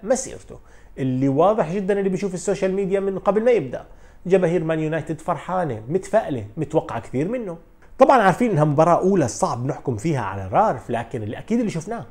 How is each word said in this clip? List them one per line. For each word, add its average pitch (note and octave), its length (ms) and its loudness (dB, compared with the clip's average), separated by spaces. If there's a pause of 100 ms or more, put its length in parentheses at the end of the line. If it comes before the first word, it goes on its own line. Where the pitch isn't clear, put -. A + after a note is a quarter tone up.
مسيرته - 560 -4 (400)
اللي C3 300 0
واضح E3 440 2
جدا G3+ 260 -2
اللي G3 100 0
بيشوف F#3 260 -2
السوشيال F#3 400 -2
ميديا G3 260 0
من F#3+ 180 -2
قبل G#3 260 0
ما B3 60 4
يبدأ. D3+ 340 -2 (420)
جماهير F3+ 380 4
مان D#3+ 160 0
يونايتد D#3 400 -4
فرحانة، E3 680 -4
متفائلة، D#3+ 580 -2 (100)
متوقعة D3 440 -2
كثير C#3 280 -4
منه. G#3+ 280 -6 (420)
طبعا C4 240 6
عارفين G3+ 280 4
إنها D3+ 140 4
مباراة D#3 340 4
أولى F3+ 300 4
صعب C3 380 -2
نحكم C#3 300 -4
فيها C#3 240 -2
على G2 280 -6
رالف، D#3 420 0
لكن A2+ 320 -4
اللي G#2+ 160 -8
أكيد A#3 200 -2
اللي A3+ 120 0
شفناه F#3+ 400 -8